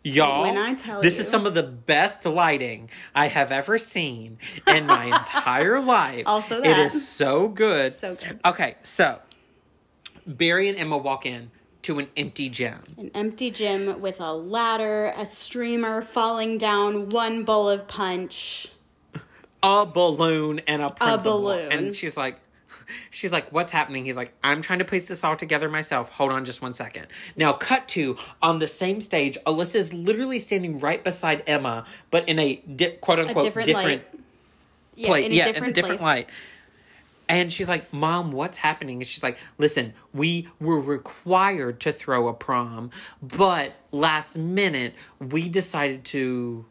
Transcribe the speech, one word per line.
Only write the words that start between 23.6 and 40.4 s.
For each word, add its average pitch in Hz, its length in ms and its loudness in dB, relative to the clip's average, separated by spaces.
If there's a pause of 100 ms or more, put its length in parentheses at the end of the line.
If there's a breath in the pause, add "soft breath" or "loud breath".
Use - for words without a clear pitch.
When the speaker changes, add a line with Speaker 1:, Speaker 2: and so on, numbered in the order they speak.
Speaker 1:
happening?" 139 340 -2
He's 127 120 -6
like, 123 160 -8 (100)
"I'm 147 200 4
trying 175 180 -2
to 185 40 2
piece 180 240 -2
this - 160 -6
all 160 120 2
together 156 340 -2
myself. 151 400 -4
Hold 135 220 0
on 131 120 -2
just 127 180 -10
one 123 120 -8
second." - 320 -12 (300 loud breath)
Now, 151 180 4
cut 262 340 0
to, 135 280 -2 (260 loud breath)
on 165 160 4
the 156 100 0
same 196 320 -2
stage, 143 460 0
Alyssa's 170 480 0
literally 220 440 0
standing 175 400 -2
right 151 240 0
beside 160 440 0
Emma, 135 380 0 (260 loud breath)
but 170 180 2
in 156 100 2
a 151 180 2
di-, 165 340 -2 (100)
quote 165 200 4
unquote 175 240 2
Speaker 2:
A - 40 4
different 220 180 -2
Speaker 1:
different 175 220 2 (240)
Speaker 2:
light. - 100 -20 (760)
Yeah, 226 120 0
Speaker 1:
plate. 151 180 6
Speaker 2:
in 220 60 0
a - 20 2
Speaker 1:
Yeah, 165 120 6
Speaker 2:
different 220 200 0
Speaker 1:
in 254 40 0
a - 40 -4
different 180 260 0
Speaker 2:
place. 151 260 2
Speaker 1:
light. - 40 -20 (960 loud breath)
And 175 240 2
she's 180 200 -4
like, 165 200 -2
"Mom, 160 420 0
what's 151 260 -4
happening?" 139 420 -2
And 127 80 -8
she's - 140 -8
like, 127 160 -4 (180 loud breath)
"Listen, 147 380 2 (180 soft breath)
we 165 360 -2 (120)